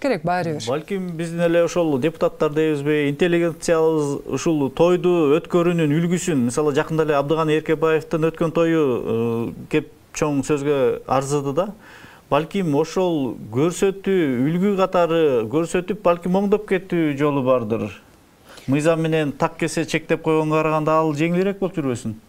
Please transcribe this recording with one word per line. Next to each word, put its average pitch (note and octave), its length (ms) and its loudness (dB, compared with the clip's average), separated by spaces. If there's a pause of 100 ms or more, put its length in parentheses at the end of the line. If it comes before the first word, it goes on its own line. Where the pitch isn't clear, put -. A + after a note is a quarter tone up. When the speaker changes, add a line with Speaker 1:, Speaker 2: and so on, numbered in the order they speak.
Speaker 1:
керек G3+ 240 -2
баары E3+ 300 -2
бир. A2+ 100 -8
Speaker 2:
Балким E3+ 380 -4 (100)
биздин E3+ 300 -4
эле E3+ 180 4
ошол D#3+ 300 0 (100)
депутаттар D#3+ 480 0
дейбизби, D3+ 600 0
интеллигенциябыз D#3+ 960 2 (260)
ушул D3 300 0 (100)
тойду F3 380 4 (240)
өткөрүүнүн E3+ 580 0
үлгүсүн, E3+ 540 0
мисалы, D3+ 260 0
жакында D#3 320 0
эле D3+ 80 2
Абдыганы D#3 400 0
Эркебаевдин D#3 720 0
өткөн D#3+ 300 -2
тою, E3 260 2
э, A#2 680 -2 (180)
кеп D3+ 220 -2 (200)
чоң C#3+ 300 -2
сөзгө C#3 640 0
арзыды C#3 480 0
да. F#3+ 140 -2 (600)
Балким D#3+ 460 0
ошол D#3 600 -2 (160)
көрсөтүү, F#3+ 680 0 (300)
үлгү F#3+ 320 0
катары E3+ 420 2 (240)
көрсөтүп, E3+ 560 -2
балким F3 320 0
оңдоп G3+ 320 0
кетүү F3 500 0
жолу C#3+ 300 0
бардыр. A2+ 400 0 (800)
Мыйзам D3+ 340 2
менен D#3 300 0
так - 260 -2
кесе D#3+ 280 -2
чектеп D#3+ 360 -2
койгонго D#3 380 2
караганда D#3 400 2
ал D#3+ 160 0
жеңилирээк F3+ 480 0
болуп E3+ 160 -4
жүрбөсүн? A#2+ 340 -4 (160)